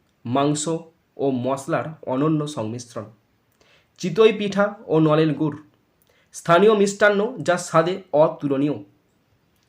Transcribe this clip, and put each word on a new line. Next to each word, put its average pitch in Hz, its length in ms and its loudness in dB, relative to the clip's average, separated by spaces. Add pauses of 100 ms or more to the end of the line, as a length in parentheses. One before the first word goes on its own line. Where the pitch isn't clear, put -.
(240)
মাংস 143 440 -2 (480)
ও 135 140 -4
মশলার 131 560 -4 (200)
অনন্য 151 420 0
সংমিশ্রণ, 117 580 -10 (920)
চিতই 220 320 2
পিঠা 196 340 -2 (200)
ও - 120 -2
নলেন 156 340 4
গুড়, 147 240 -2 (760)
স্থানীয় 196 420 4
মিষ্টান্ন 202 460 2 (180)
যা 175 200 0
স্বাদে 165 360 0 (180)
অতুলনীয়, 143 640 0 (920)